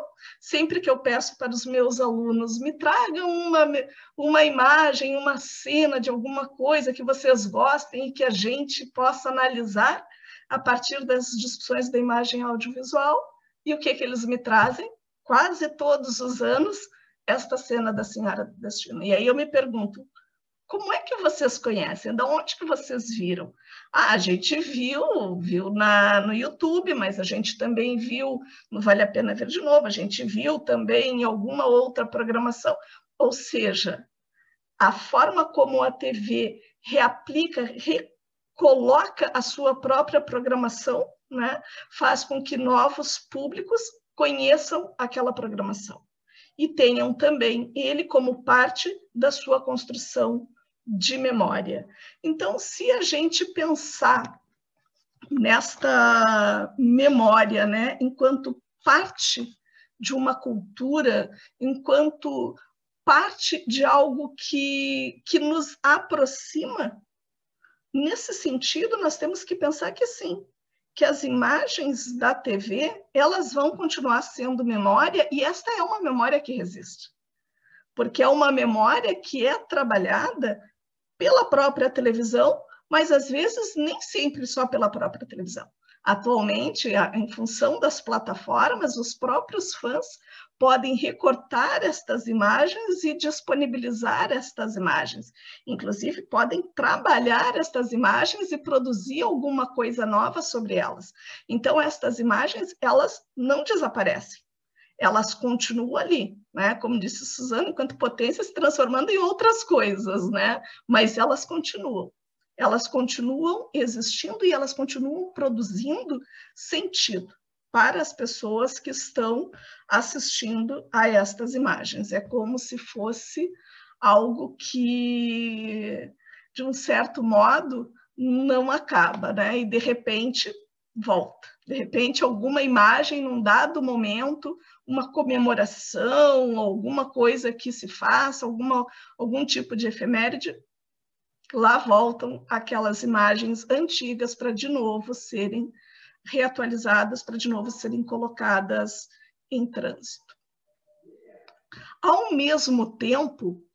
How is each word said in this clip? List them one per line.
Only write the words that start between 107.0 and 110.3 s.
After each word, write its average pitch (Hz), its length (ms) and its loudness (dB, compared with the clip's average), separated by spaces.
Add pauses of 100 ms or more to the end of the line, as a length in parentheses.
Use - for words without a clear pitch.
Suzana, 254 420 -4
enquanto 285 300 -6
potência 247 440 -2
se - 120 -8
transformando 285 560 2
em 392 80 2
outras 440 440 2
coisas, 202 720 0